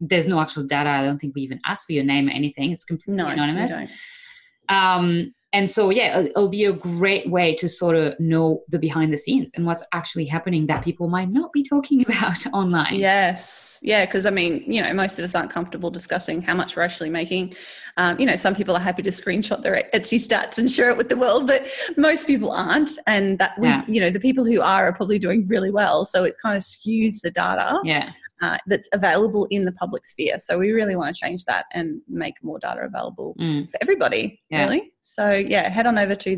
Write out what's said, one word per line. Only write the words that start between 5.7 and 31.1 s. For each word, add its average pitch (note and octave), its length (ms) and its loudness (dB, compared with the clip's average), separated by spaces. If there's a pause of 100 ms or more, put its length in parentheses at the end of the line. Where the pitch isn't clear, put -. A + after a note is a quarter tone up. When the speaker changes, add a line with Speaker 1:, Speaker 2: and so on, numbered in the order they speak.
Speaker 1:
so, G3+ 200 4
yeah, G3+ 280 2
it'll, F3 120 2
it'll G3 180 2
be G#3 160 0
a G3+ 80 4
great F3+ 580 0
way E3+ 260 2
to F3 120 -4
sort E3+ 280 0
of D#3+ 220 0
know D#3+ 500 2
the E3+ 100 -2
behind D#3 340 0
the D3 60 -2
scenes F3 360 -2
and E3+ 120 -2
what's E3+ 260 -4
actually E3 320 -4
happening D#3+ 420 0
that D3+ 160 0
people E3+ 260 -4
might F#3 220 -2
not D#4 220 0
be C#4+ 100 0
talking C#4 400 2
<laughs> - 60 2
about G3+ 440 0
online. F3+ 440 0
Speaker 2:
Yes. F#3+ 840 0
Yeah, G#3 240 2
'cause, G3 180 -2
I G#3 60 2
mean, F3 360 0
you A3+ 160 0
know, - 120 -2
most G3 240 -2
of E3+ 80 -6
us F3+ 80 -8
aren't E3+ 160 -2
comfortable F3 400 -6
discussing E3+ 500 -6
how F3 140 -2
much F3+ 200 -2
we're E3+ 80 -2
actually F3 280 -4
making. F3+ 420 -4 (460)
Um, F3 200 2
you C4+ 60 2
know, G#3+ 120 2
some G3 180 0
people G3 200 0
are F3 60 2
happy F3+ 220 -2
to G3 80 0
screenshot G3 500 -4
their - 320 0
Etsy A3+ 260 0
stats - 380 0
and A#3 140 2
share - 180 4
it A#3+ 80 4
with - 140 -2
the - 80 2
world, C4+ 280 4
but C4+ 200 4 (320)
most D#4 280 4
people A#3+ 240 2
aren't. C#4+ 400 2 (160)
And G3 320 2
that F#3+ 200 0
we, A#3+ 100 4
Speaker 1:
Yeah. B3 180 4
Speaker 2:
you A3 140 2
know, F3 80 4
the F3+ 120 0
people C4 260 2
who A3+ 160 4
are, F#3+ 260 4
are F3+ 60 2
probably G3+ 240 0
doing F#3 280 2
really F#3+ 240 2
well. G3 360 2
So F#3 180 2
it D#3+ 180 0
kind G#3 140 0
of G3 60 -2
skews A3 580 -2
the E3+ 100 -4
data. F#3 540 0
Speaker 1:
Yeah. D#3 260 -2 (320)
Speaker 2:
Uh, E3+ 240 -2
that's G3 260 -2
available G3+ 580 2
in G3+ 140 0
the F#3 80 -2
public F#3 320 -6
sphere. - 340 -4
So F3 200 -2
we G3 140 2
really G#3+ 240 0
wanna E3 180 -4